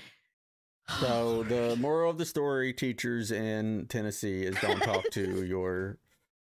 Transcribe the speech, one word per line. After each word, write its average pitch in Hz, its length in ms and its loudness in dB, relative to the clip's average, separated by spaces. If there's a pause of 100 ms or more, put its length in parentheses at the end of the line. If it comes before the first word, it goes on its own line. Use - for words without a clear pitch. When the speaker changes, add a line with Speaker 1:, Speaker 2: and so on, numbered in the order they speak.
(1000)
Speaker 1:
So 117 420 2
the 117 340 2
moral 156 340 2
of 165 80 -2
the 165 60 -2
story, 139 480 0
teachers 120 600 -2
in 110 560 0
Tennessee, 104 540 -2
is 95 180 0
don't - 200 0
talk 98 300 0
to 95 340 -2
Speaker 2:
<laughs> - 0 -
Speaker 1:
your 92 540 -2 (480)